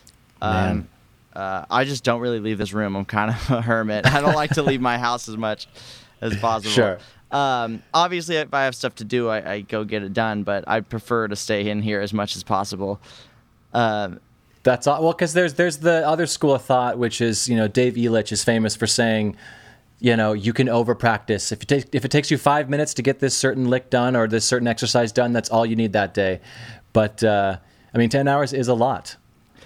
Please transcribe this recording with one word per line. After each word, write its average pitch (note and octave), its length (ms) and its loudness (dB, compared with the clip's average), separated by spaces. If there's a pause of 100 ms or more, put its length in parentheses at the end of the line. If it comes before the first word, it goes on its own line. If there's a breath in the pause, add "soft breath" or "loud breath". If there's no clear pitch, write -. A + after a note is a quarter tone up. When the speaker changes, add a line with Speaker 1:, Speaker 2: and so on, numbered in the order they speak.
(420 soft breath)
Speaker 1:
um, F#2+ 100 -2
Speaker 2:
Man. F#2 360 -2 (460)
Speaker 1:
uh, F#2+ 360 -6
I B2 140 2
just C#3 180 -6
don't A#2+ 180 0
really A#2+ 200 -2
leave A2 160 -2
this G2 160 -4
room. G2+ 240 -2
I'm G2 80 -4
kind G#2+ 260 0
of A#2 200 -4
<laughs> - 0 -
a A#2+ 100 2
hermit. A2+ 460 0
I C#3 160 2
don't D3 120 4
like D3+ 200 0
to D#3 80 0
leave C3+ 180 0
my B2 160 0
house A#2+ 320 -2
as A2 80 -10
much A2 300 -6 (560 loud breath)
as A2 140 -2
possible. A2 360 -2
Speaker 2:
Sure. G#2 260 2 (320 loud breath)
Speaker 1:
Um, A#2+ 520 -2 (100)
obviously, E3+ 440 0
if D3 180 -4
I C#3 100 0
have B2+ 100 -2
stuff - 220 -6
to A#2 80 -12
do, A#2+ 240 -2
I, G#2+ 240 -4
I G#2 80 -6
go G#2+ 240 -6
get G#2 180 -4
it G2 120 -8
done, G#2+ 300 -2
but G2+ 220 -4
I A2 140 0
prefer A2+ 480 -4
to G2+ 80 -6
stay G#2 320 -2
in G#2 140 -4
here G#2 180 -2
as G#2 140 -6
much G2+ 220 -4
as F#2 60 -12
possible. G2+ 580 -4 (760 loud breath)
Um, G#2+ 460 -2 (420)
Speaker 2:
That's B2 240 2
all, C#3+ 160 2
well, E3 100 4
'cause E3 220 -2
there's, E3+ 200 2
there's E3 240 0
the D#3+ 300 2
other D#3+ 180 2
school C#3+ 280 2
of B2 100 0
thought, B2 340 0
which A#2 220 -2
is, A#2 300 0
you A#2 60 2
know, A2 120 2
Dave B2 260 2
Elitch A2+ 380 0
is G2+ 100 -2
famous A2 320 2
for A2+ 120 -4
saying, A2 500 0 (640 loud breath)
you A#2+ 160 4
know, G#2+ 160 2
you G#2+ 220 -2
can B2+ 160 2
over-practice. A2+ 840 0
If G#2 100 -10
it - 60 -18
take, C#3+ 160 2 (100)
if A#2+ 100 -2
it C3 60 -4
takes D3 200 2
you C#3+ 80 2
five D3 320 2
minutes D3 240 -2
to - 80 -6
get C3+ 180 0
this C3+ 160 0
certain C3 320 0
lick B2+ 220 0
done B2+ 260 2
or A2+ 100 2
this A2 200 0
certain A#2+ 220 0
exercise A#2 440 0
done, A#2+ 220 2
that's A2+ 160 -2
all A#2 160 2
you A2+ 100 -2
need A2 160 0
that G2+ 220 0
day. F#2+ 260 0 (540 loud breath)
But, A2 280 2
uh, G2+ 360 2 (360 soft breath)
I A#2+ 40 0
mean, A#2 100 4
ten C#3 180 2
hours C#3 280 2
is B2+ 140 -2
a B2 60 4
lot. A#2 420 -2 (500 loud breath)